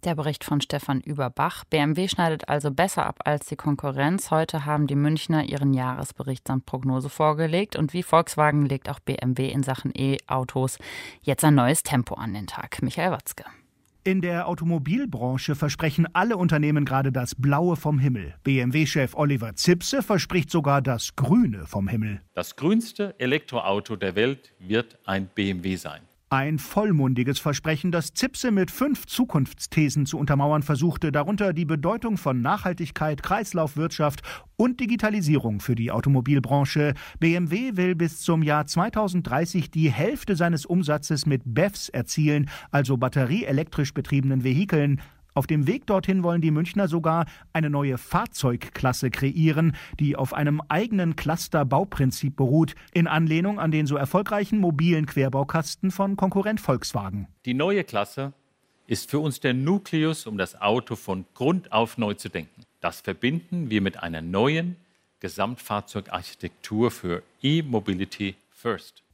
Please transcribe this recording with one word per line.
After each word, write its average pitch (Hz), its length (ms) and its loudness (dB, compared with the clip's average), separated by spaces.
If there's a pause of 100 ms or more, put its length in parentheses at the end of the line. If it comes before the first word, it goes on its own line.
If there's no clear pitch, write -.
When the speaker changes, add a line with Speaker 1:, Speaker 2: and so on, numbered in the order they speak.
Speaker 1:
Der 175 100 0
Bericht 147 300 -4
von 143 180 0
Stefan 139 400 -4
Überbach. 143 640 -4
B - 120 0
M 147 200 2
W 185 100 0
schneidet 165 400 0
also 147 220 0
besser 165 380 0
ab - 180 -8
als 147 220 -2
die 151 80 -6
Konkurrenz. 143 760 -2
Heute 160 340 0
haben 151 220 0
die 139 100 0
Münchner 151 500 2
ihren 139 280 0
Jahresbericht 131 720 -4
samt 131 200 -2
Prognose 131 420 -2
vorgelegt. 160 680 0
Und 151 180 -2
wie 175 100 -2
Volkswagen 151 640 4
legt 135 200 -4
auch - 120 -8
B - 160 -4
M 127 200 0
W 131 140 -2
in 139 140 -2
Sachen 131 320 -4
E-Autos 131 840 -2 (460)
jetzt 139 200 0
ein 151 120 8
neues 131 260 4
Tempo - 320 0
an 107 220 -8
den 104 100 -8
Tag. - 380 -8
Michael 170 260 0
Watzke. - 360 -8 (580)
Speaker 2:
In 190 180 2
der 175 260 -2
Automobilbranche 160 1080 -2
versprechen 156 580 0
alle 208 240 2
Unternehmen 151 480 2
gerade 135 260 2
das 123 220 -4
Blaue 143 420 2
vom 151 220 0
Himmel. 127 460 0
B-M-W-Chef 135 720 2
Oliver 135 400 0
Zipse 180 480 2
verspricht 175 480 0
sogar 143 320 4
das 120 320 -2
Grüne 131 500 4
vom 98 220 -4
Himmel. 107 340 -2 (140)
Speaker 3:
Das - 200 -6
grünste 202 640 0
Elektroauto 117 760 -2
der 95 180 -2
Welt 127 460 0
wird 107 460 -2
ein 98 280 -2
B 98 160 0
M 90 140 -4
W 95 140 -2
sein. 78 240 -12 (300)
Speaker 2:
Ein 143 260 0
vollmundiges 139 800 2
Versprechen, 156 540 -2
das 165 240 -4
Zipse 254 340 -2
mit 190 220 2
fünf 277 340 -2
Zukunftsthesen 147 1000 0
zu 156 100 -6
untermauern 143 460 2
versuchte, 151 480 0
darunter 185 420 0
die 165 120 -2
Bedeutung 180 520 -2
von 127 240 0
Nachhaltigkeit, 160 800 -2
Kreislaufwirtschaft 160 1000 -2 (340)
und 247 220 2
Digitalisierung 196 840 2
für 123 140 0
die 113 160 -2
Automobilbranche. 139 1040 2 (240)
B 165 160 4
M 175 160 0
W 226 260 -2
will 180 160 2
bis 165 280 -2
zum 165 200 2
Jahr 147 240 2
zweitausenddreißig 175 1040 0
die 156 220 2
Hälfte 196 440 0
seines 170 300 2
Umsatzes 151 600 0
mit 135 180 2
bevs 160 440 0
erzielen, 147 600 0 (220)
also 139 260 2
batterieelektrisch 139 960 0
betriebenen 135 500 0
Vehikeln. 143 580 2 (360)
Auf 139 100 -2
dem 151 200 2
Weg 247 180 -2
dorthin 190 380 2
wollen 170 160 2
die 160 100 2
Münchner 170 380 0
sogar 160 380 2 (260)
eine 156 180 0
neue 143 280 0
Fahrzeugklasse 131 1120 -2
kreieren, 151 680 2 (240)
die 147 160 2
auf 131 180 -4
einem 147 360 0
eigenen 185 480 0
Cluster-Bauprinzip 143 1200 0
beruht, 143 360 4 (200)
in 170 120 4
Anlehnung 165 540 0
an 165 100 0
den 151 160 2
so 143 120 0
erfolgreichen 208 600 0
mobilen 165 460 2
Querbaukasten 143 840 -2
von 196 240 -2
Konkurrent 196 460 0
Volkswagen. 101 640 -2 (160)
Speaker 3:
Die 127 100 -2
neue 175 300 2
Klasse 135 480 -4 (560)
ist - 240 -4
für 143 80 2
uns 147 220 -2
der 131 120 2
Nukleus, 160 720 0
um 107 120 -6
das - 240 -4
Auto 113 340 0
von 95 380 -6
Grund 170 400 -2
auf 113 240 2
neu 104 160 0
zu 101 160 -10
denken. - 320 -10 (180)
Das - 220 -4
verbinden 147 680 -4
wir 107 120 2
mit 95 200 -2
einer 82 200 -8
neuen 143 560 0 (420)
Gesamtfahrzeugarchitektur 104 1700 -4
für 87 320 -6 (180)
E-Mobility 104 920 -2 (160)
First. - 500 -8 (120)